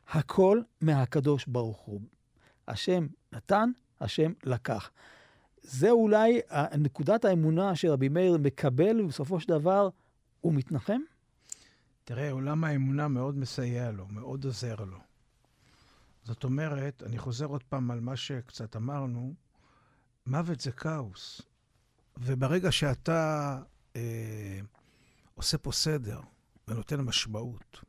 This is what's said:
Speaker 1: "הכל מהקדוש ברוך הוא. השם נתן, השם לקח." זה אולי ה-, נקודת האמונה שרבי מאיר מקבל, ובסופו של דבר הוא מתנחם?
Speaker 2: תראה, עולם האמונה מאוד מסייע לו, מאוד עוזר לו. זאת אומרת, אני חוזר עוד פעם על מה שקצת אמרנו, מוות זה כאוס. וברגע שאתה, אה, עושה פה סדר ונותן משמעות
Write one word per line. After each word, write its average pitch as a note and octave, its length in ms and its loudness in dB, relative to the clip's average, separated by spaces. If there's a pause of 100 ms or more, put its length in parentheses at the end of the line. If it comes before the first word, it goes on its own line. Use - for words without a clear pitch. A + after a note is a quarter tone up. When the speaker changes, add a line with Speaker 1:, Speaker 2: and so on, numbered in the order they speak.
Speaker 1:
"הכל F#3+ 520 6 (200)
מהקדוש C#3+ 680 2
ברוך A#2 320 -2
הוא. G#2 220 -12 (680)
השם E3+ 380 0 (260)
נתן, G#3+ 380 2 (300)
השם D#3 320 2 (120)
לקח." A#2+ 460 -2 (720)
זה C3+ 280 2
אולי A3+ 500 6 (100)
ה-, D3+ 260 0
נקודת D3+ 480 2
האמונה F3 520 4
שרבי C#3 320 2
מאיר F3 300 4
מקבל, D3+ 640 2
ובסופו E3 400 -2
של - 80 -10
דבר F#3 400 4 (520)
הוא E3 140 0
מתנחם? D3 460 -2 (1040)
Speaker 2:
תראה, C3 260 -6
עולם C#3 340 0
האמונה C#3+ 440 0
מאוד C#3 300 -2
מסייע B2 520 -4
לו, G2 180 -8
מאוד C3 360 -8
עוזר B2 300 -6 (100)
לו. F#2 140 -12 (1300)
זאת A#2 200 -8
אומרת, C#3 640 -4
אני A2 120 -6
חוזר C3+ 280 -6
עוד C#3 160 -6
פעם B2+ 280 -4
על A#2+ 100 -4
מה B2 160 -6
שקצת A#2+ 600 -10
אמרנו, B2+ 580 -6 (920)
מוות D#3 340 -2
זה C3 120 -6
כאוס. C#3 680 -8 (720)
וברגע C3+ 560 0
שאתה, D3+ 840 0 (380)
אה, A2 640 -8 (720)
עושה - 240 -2
פה B2+ 140 -8
סדר C3 480 -2 (480)
ונותן A#2 320 -4
משמעות A2+ 880 -4